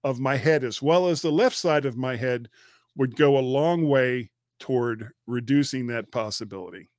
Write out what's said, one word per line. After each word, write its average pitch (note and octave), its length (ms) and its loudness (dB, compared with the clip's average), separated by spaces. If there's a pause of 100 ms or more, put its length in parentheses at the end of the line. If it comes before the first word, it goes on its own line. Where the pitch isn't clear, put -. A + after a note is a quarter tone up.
of B2+ 160 -2
my C3+ 160 0
head, C#3+ 260 2
as A2+ 180 -6
well F3 260 4
as E3 140 0
the E3 100 0
left G#3+ 260 2
side D3+ 280 0
of A#2+ 120 -4
my B2+ 180 -4
head, A#2+ 320 -4 (480)
would B2+ 220 -2
go C#3+ 200 6
a - 40 4
long D3+ 480 0
way B2+ 420 2 (280)
toward A#2+ 500 -2 (180)
reducing B2+ 600 0
that A#2 240 -6
possibility. G2 760 -8 (120)